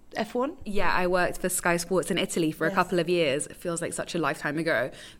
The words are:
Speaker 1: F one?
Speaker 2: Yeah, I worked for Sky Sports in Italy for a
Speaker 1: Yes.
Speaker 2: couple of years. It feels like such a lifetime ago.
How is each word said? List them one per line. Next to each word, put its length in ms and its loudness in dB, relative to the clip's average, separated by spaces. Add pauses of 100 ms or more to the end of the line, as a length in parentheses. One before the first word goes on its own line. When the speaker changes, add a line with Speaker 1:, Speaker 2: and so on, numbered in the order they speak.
(160)
Speaker 1:
F 180 -4
one? 200 -2 (100)
Speaker 2:
Yeah, 280 4
I 140 2
worked 340 2
for 80 0
Sky 280 2
Sports 340 0
in 80 0
Italy 320 0
for 160 -2
a 40 2
Speaker 1:
Yes. 40 -2
Speaker 2:
couple 240 2
of 100 2
years. 380 2
It 100 -16
feels 240 -6
like 120 -4
such 240 -6
a 20 -2
lifetime 400 -2
ago. 320 0 (300)